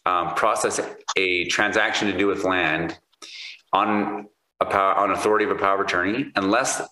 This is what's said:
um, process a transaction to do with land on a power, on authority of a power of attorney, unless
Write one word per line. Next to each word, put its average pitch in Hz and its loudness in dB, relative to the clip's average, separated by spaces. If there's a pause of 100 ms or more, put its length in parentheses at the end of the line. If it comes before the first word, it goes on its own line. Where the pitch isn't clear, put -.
um, 90 0
process 113 0 (360)
a 90 0
transaction 104 0
to 90 -2
do 101 2
with 95 0
land 82 0 (720)
on 104 0 (320)
a - 0
power, 98 2
on 98 2
authority 107 2
of 98 0
a 95 0
power 98 2
of 98 0
attorney, 98 -2
unless 107 0 (100)